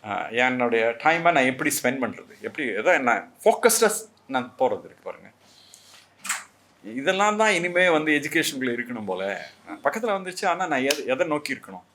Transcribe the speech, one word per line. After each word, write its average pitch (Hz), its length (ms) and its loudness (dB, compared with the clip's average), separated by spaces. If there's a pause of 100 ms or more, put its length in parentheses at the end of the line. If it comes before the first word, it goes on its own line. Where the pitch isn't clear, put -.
ஆ, 98 240 -6
என்னுடைய 117 680 2
டைமை 165 220 2
நான் 170 160 4
எப்படி 131 340 2 (120)
ஸ்பெண்ட் 127 200 0
பண்றது? - 380 -8
எப்படி, 139 260 -6
எதை 120 320 2
நான் 120 340 0 (120)
ஃபோக்கஸ்டா 220 460 4
ஸ்-, - 180 -8 (180)
நான் 123 320 -4
போறது 107 260 0
இருக்கு - 180 -20
பாருங்க. 90 280 -14 (1500)
இதெல்லாம் 185 520 0
தான் 214 160 4
இனிமே 175 360 2
வந்து 156 240 2
எஜுகேஷனுக்குள்ள 143 640 0
இருக்கணும் 120 280 -8
போல. 92 460 -4 (340)
பக்கத்துல 190 520 -4
வந்துருச்சு, 208 100 -4
ஆனா 180 200 0
நான் 139 160 0
எதை, 143 240 0
எதை 135 200 0
நோக்கி 147 280 -4
இருக்கணும் 95 280 -16 (120)